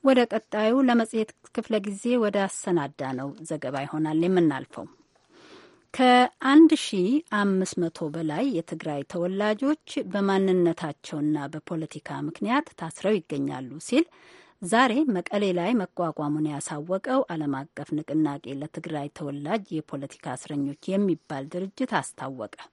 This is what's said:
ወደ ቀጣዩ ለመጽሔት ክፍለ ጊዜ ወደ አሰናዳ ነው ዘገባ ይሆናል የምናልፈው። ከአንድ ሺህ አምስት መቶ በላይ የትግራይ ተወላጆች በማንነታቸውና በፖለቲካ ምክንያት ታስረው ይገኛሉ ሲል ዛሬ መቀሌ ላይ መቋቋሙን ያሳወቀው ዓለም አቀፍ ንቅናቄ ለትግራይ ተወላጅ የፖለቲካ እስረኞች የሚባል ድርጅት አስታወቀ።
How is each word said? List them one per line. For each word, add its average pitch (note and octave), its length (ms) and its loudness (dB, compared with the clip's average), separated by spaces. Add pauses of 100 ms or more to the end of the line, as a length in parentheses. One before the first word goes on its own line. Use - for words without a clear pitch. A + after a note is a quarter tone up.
ወደ C4 160 6 (100)
ቀጣዩ G#3+ 440 0 (120)
ለመጽሔት A3+ 460 2 (180)
ክፍለ A3 320 -4
ጊዜ G3 220 -8 (140)
ወደ G#3 260 2
አሰናዳ E3 580 -2 (120)
ነው C3+ 160 -6 (160)
ዘገባ C#3+ 360 -6
ይሆናል D#3 400 -2
የምናልፈው። E3+ 680 2 (1040)
ከአንድ C4 840 8
ሺህ F#3 300 0 (260)
አምስት G3 440 0
መቶ E3+ 220 -2 (100)
በላይ D#3+ 420 -4
የትግራይ D#3+ 520 -6
ተወላጆች G#3 840 -2 (180)
በማንነታቸውና F3+ 1300 0 (100)
በፖለቲካ D#3 760 -8
ምክንያት G#3 540 -2
ታስረው F#3+ 400 -2
ይገኛሉ C#3 560 -6 (100)
ሲል D4 240 0 (560)
ዛሬ A3+ 320 2 (140)
መቀሌ G3+ 360 -2 (100)
ላይ F3 200 0
መቋቋሙን D#3 760 -2
ያሳወቀው E3+ 800 -4
ዓለም D3+ 300 -4
አቀፍ C#3+ 380 -10
ንቅናቄ D3 600 -2
ለትግራይ D3+ 560 -8
ተወላጅ D3 600 -6
የፖለቲካ D3 640 -10
እስረኞች C#3+ 560 -6
የሚባል F3+ 600 -2
ድርጅት G3 480 -6
አስታወቀ። C3 600 -6 (180)